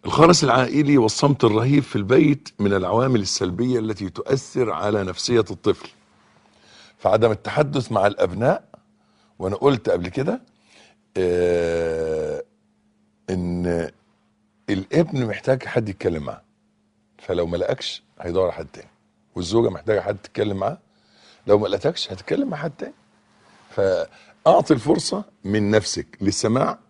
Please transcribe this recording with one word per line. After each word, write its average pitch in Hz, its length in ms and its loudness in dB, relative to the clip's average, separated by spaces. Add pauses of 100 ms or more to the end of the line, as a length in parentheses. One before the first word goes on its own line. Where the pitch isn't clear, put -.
الخرس 165 380 6
العائلي 135 540 2
والصمت 123 460 2
الرهيب 120 380 4
في - 140 -8
البيت 135 520 2 (100)
من 101 160 2
العوامل 107 460 0
السلبية 98 580 -2
التي 107 300 -6
تؤثر 127 640 -4
على 98 340 -2
نفسية 107 460 0
الطفل، - 380 -4 (1080)
فعدم 110 320 4
التحدث 139 640 -2
مع 101 140 2
الأبناء. 101 600 0 (680)
وأنا 98 180 -4
قلت 135 320 2
قبل 90 200 0
كده، 160 340 -4 (760)
آه، 82 1300 -2 (880)
إن 87 600 -2 (800)
الابن 131 560 0
محتاج 131 380 -2
حد 113 240 -2
يتكلم 87 340 -4
معاه، 62 200 -10 (760)
فلو 87 280 -2
ما 85 100 -4
لقاكش - 460 -6 (180)
هيدور 87 240 0
على 85 80 -2
حد 80 200 -12
تاني، - 160 -20 (460)
والزوجة 101 340 2
محتاجة 95 320 -2
حد 98 180 -6
تتكلم 107 380 -6
معاه، 104 220 -4 (680)
لو 104 120 6
ما 104 100 0
لقتكش 104 440 -4
هتتكلم 269 360 -4
مع 170 80 -6
حد 151 220 -8
تاني. 277 160 -12 (760)
فأعطي - 1040 0
الفرصة 175 500 -2 (200)
من 101 260 0
نفسك - 360 0 (140)
للسماع 117 580 0 (100)